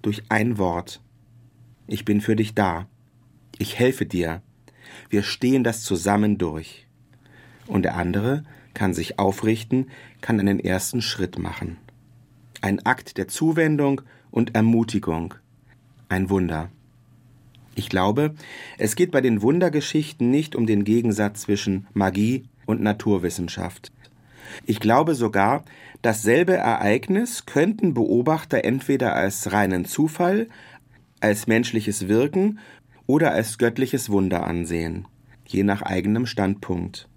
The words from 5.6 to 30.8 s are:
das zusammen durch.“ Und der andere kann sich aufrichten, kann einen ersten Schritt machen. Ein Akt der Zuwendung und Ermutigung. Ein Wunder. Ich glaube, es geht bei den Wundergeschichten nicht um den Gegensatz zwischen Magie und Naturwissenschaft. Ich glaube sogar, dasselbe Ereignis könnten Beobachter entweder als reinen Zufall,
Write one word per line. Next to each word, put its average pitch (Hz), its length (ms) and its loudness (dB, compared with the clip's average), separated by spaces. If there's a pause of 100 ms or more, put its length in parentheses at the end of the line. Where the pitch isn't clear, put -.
das 113 180 -2
zusammen 101 560 2
durch.“ 80 480 -8 (800)
Und 98 160 0
der 87 140 -2
andere 101 480 -2 (300)
kann 95 200 -2
sich - 240 -6
aufrichten, 110 720 0 (320)
kann 110 180 2
einen 98 180 2
ersten 92 440 -2
Schritt - 360 -6
machen. 87 380 -8 (880)
Ein 98 240 0
Akt - 320 -2
der 95 100 -4
Zuwendung 151 720 0 (300)
und 117 240 -2
Ermutigung. 110 800 2 (760)
Ein 95 220 -2
Wunder. 87 400 0 (1040)
Ich - 140 -6
glaube, 110 460 0 (440)
es - 180 -2
geht 180 140 2
bei 139 100 2
den 117 220 2
Wundergeschichten 151 880 0
nicht 151 260 0
um 113 100 2
den 104 180 2
Gegensatz 104 580 0
zwischen 98 500 -2
Magie 104 520 0 (220)
und 107 160 0
Naturwissenschaft. 92 1080 -4 (760)
Ich 107 140 -2
glaube 139 340 4
sogar, 110 500 2 (380)
dasselbe 120 520 2
Ereignis 135 920 0
könnten 180 480 2
Beobachter 127 680 0
entweder 127 500 0
als 92 380 -2
reinen 92 320 2
Zufall, 180 640 0 (720)